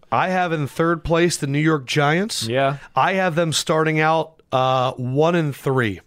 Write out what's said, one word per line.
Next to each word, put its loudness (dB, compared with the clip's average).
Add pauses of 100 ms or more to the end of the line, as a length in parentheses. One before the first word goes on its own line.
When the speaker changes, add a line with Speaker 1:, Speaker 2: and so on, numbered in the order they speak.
(140)
Speaker 1:
I 2
have -2
in -2
third -2
place 2
the -6
New -2
York 0
Giants. 0
Speaker 2:
Yeah. 0 (180)
Speaker 1:
I 2
have -2
them 0
starting 0
out, 0 (120)
uh, 0
one 0
and 0
three -2